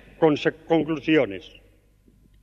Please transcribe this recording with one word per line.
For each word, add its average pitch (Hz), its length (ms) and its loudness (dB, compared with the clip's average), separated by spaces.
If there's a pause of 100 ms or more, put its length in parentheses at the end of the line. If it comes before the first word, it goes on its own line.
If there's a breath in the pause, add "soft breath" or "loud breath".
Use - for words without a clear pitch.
(200)
conse-, 151 340 2 (120)
conclusiones. 151 840 -2 (920)